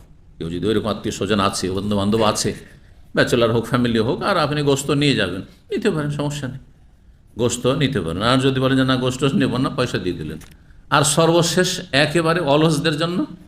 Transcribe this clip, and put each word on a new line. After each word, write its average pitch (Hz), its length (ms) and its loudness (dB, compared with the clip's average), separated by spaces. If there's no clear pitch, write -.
কেউ 82 120 -6
যদি 87 160 -4
ওইরকম 107 220 0
আত্মীয় 101 240 -4
স্বজন 101 280 -2
আছে, 95 300 -2
বন্ধু 98 260 -2
বান্ধব 104 260 2
আছে, 107 320 0
ব্যাচেলার 120 380 2
হোক, 117 140 0
ফ্যামিলি 120 320 0
হোক, 139 240 0
আর 196 140 0
আপনি 151 260 0
গোশত 139 280 0
নিয়ে 143 240 4
যাবেন, 95 260 -2
নিতে - 500 -6
পারেন, 151 200 -2
সমস্যা 147 380 -4
নেই, - 100 -10
গোশত 117 280 0
নিতে 131 340 0
পারেন। 85 220 -4
আর 123 160 4
যদি 131 220 2
বলেন 131 160 2
যে 131 80 4
না, 131 120 0
গোশত 127 260 -2
নেব 120 220 0
না, 135 140 -2
পয়সা 123 280 -2
দিয়ে 90 180 -4
দিলেন। 78 220 -10
আর 147 120 4
সর্বশেষ 165 800 2
একেবারে 160 480 2
অলসদের 151 560 2
জন্য 165 300 -2